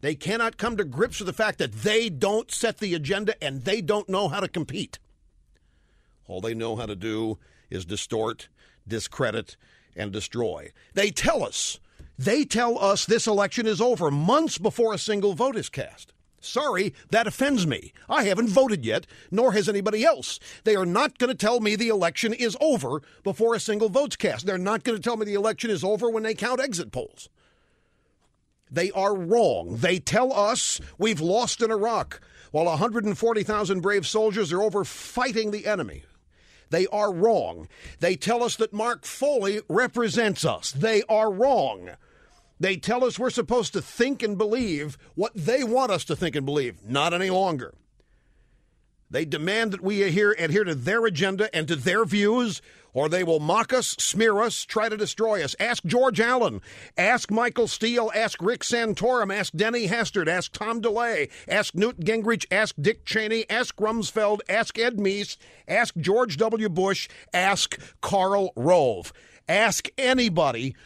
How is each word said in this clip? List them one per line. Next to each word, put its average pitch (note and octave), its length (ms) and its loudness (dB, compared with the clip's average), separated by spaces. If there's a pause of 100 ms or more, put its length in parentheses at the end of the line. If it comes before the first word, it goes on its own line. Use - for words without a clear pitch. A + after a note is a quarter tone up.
They D3+ 140 -2
cannot A3+ 440 -4
come A3+ 180 -2
to G3 80 -2
grips D#3 340 -2
with G3 80 -8
the F3 60 -6
fact G#3+ 260 -2
that C#3 140 -4
they G#3 360 0
don't G3 440 0
set - 260 -2
the F#3+ 160 -2
agenda G3 480 -2
and C3+ 220 -6
they A3 160 0
don't G#3 280 0
know F#3+ 200 2
how D#3+ 100 -4
to G3 80 -2
compete. D#3+ 520 -8 (1300)
All F#2 140 -10
they A2+ 140 -6
know A2+ 220 -4
how A#2 100 -8
to G#2 80 -8
do A2 440 -4 (320)
is F#2 140 -10
distort, A2 640 -6 (380)
discredit, A2 720 -6 (400)
and G2 160 -8
destroy. G2 580 -6 (240)
They G3+ 160 2
tell C4 320 0
us, - 380 -6 (360)
they A3 280 2
tell A#3+ 340 0
us G3 280 2
this A3 200 2
election G#3 400 2
is G3+ 140 0
over G3+ 300 2
months G#3 480 2
before A3 340 0
a F#3+ 60 -4
single G3+ 340 0
vote A#3 240 -2
is D#3+ 120 -6
cast. - 440 -12 (280)
Sorry, A3+ 540 -2 (160)
that A3 160 4
offends B3+ 400 2
me. - 260 -4 (160)
I C#4+ 160 2
haven't G#3 260 2
voted G#3 340 4
yet, A2+ 240 -2 (240)
nor A3+ 200 4
has G3 160 2
anybody G#3+ 360 0
else. C#4+ 340 2 (240)
They G#3+ 140 4
are F#3+ 100 2
not G#3 320 0
gonna B3 160 0
tell A#3 240 2
me G#3+ 160 0
the A3+ 140 -2
election G3+ 440 0
is A#3 280 -2
over D#3+ 420 0 (220)
before A3+ 320 2
a F#3 40 -4
single G#3+ 280 0
vote's B3+ 260 0
cast. C3+ 320 -2
They're F#3+ 120 -2
not G3+ 260 -2
gonna A3+ 160 -2
tell A#3 160 -2
me A3 80 -2
the G#3 100 -6
election G#3+ 360 0
is F3+ 120 0
over G#3 260 0
when A3 140 -2
they A3 120 -2
count B3 260 -2
exit F3 320 -4
polls. - 360 -10 (1400)
They E3+ 200 -2
are G3 260 0
wrong. E3 640 2
They F3 200 2
tell B3+ 320 2
us G#3 480 0 (200)
we've G3+ 240 0
lost G#3 400 0
in A3+ 80 2
Iraq, G#3+ 500 -2 (320)
while E3 160 2
a D#3+ 80 0
hundred G#3+ 280 0
and G#3 140 0
forty A3 240 2
thousand G3 380 0
brave F#3+ 260 0
soldiers G#3+ 460 0
are F3 100 0
over G3+ 220 0
fighting A3+ 680 -4
the G#3 160 -6
enemy. C3 380 -4 (680)
They E3+ 180 2
are G#3 240 0
wrong. D#3+ 540 2 (320)
They F3+ 160 2
tell A#3 300 0
us A#3 120 -4
that A3 180 0
Mark G#3+ 320 -2
Foley G#3+ 600 0
represents G#3+ 760 0
us. A2+ 260 -2
They D3 380 2
are A3 240 4
wrong. D#3 580 2 (720)
They F#3+ 160 0
tell B3 280 0
us A#3+ 140 0
we're B3 120 0
supposed A3+ 420 0
to F#3+ 80 -2
think B3+ 420 0
and G#3 140 -2
believe G3 600 -2 (160)
what G#3 200 -2
they A#3 300 0
want A#3+ 280 2
us F3 120 -2
to D#3 120 -2
think E3 200 -2
and C#3 80 -2
believe. C3+ 400 -2
Not C#3 300 0
any F#3+ 160 0
longer. F3 420 0 (1400)
They D3+ 140 -2
demand F#3 480 -2
that F#3+ 80 -8
we G3 220 0
adhere, G3+ 360 4
adhere E3+ 260 2
to E3+ 100 -2
their F#3+ 320 0
agenda G3 500 0
and D#3 120 -2
to E3 80 0
their F3+ 280 0
views, G#3 560 0 (320)
or C#3+ 160 0
they F3+ 140 0
will E3 160 2
mock F3+ 340 2
us, B3+ 260 0
smear G#3 420 2
us, - 240 -2
try A3 240 0
to G#3+ 80 -4
destroy G#3 460 0
us. C#3 180 -4
Ask A3+ 240 -2
George A3+ 360 4
Allen. A3+ 400 2 (360)
Ask F#3+ 340 2
Michael A3+ 380 2
Steele. A#3 460 0
Ask G#3+ 280 -2
Rick G#3+ 200 0
Santorum. A3+ 720 0
Ask G3+ 200 -2
Denny A3 320 0
Hastert. G3+ 400 0
Ask F3 260 -2
Tom A3+ 280 -4
DeLay. G#3+ 480 0 (180)
Ask G3 280 0
Newt G#3 260 0
Gingrich. A3 500 0
Ask G3+ 280 0
Dick F3 280 0
Cheney. A3 420 -2
Ask A#3 280 -2
Rumsfeld. G#3+ 720 0
Ask G#3 300 0
Ed A#3 180 0
Meese. G3+ 400 -2 (320)
Ask G#3+ 280 0
George G3 400 2
W. A3 320 2
Bush. F#3 400 0 (240)
Ask F#3 460 0 (220)
Karl F#3+ 560 2
Rove. C3 560 2 (360)
Ask G3+ 480 2
anybody E3+ 880 2